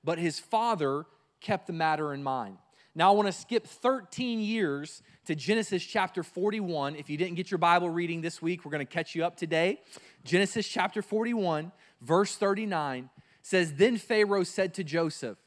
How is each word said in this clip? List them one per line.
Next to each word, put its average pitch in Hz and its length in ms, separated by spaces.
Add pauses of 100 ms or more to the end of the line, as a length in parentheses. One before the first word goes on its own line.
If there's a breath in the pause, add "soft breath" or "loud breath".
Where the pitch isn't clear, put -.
but 165 160
his 170 180
father 165 680 (340 soft breath)
kept 196 260
the 190 60
matter 156 420
in 139 80
mind. 123 340 (380 soft breath)
Now, 170 160
I 202 60
wanna 202 160
skip - 340
thirteen 247 720
years 202 640 (220 soft breath)
to 165 100
Genesis 185 500
chapter 185 380
forty-one. 175 720
If 147 160
you 147 60
didn't 175 180
get 170 160
your 180 80
Bible 170 320
reading 170 300
this 165 200
week, 170 240
we're 147 60
gonna 147 140
catch 165 320
you 165 80
up 170 100
today. 170 460 (420 loud breath)
Genesis 196 460
chapter 196 340
forty-one, 202 680 (280 soft breath)
verse 170 360
thirty-nine 175 760 (320 soft breath)
says, 175 320
"Then 214 240
Pharaoh 202 460
said 190 300
to 196 100
Joseph" 151 600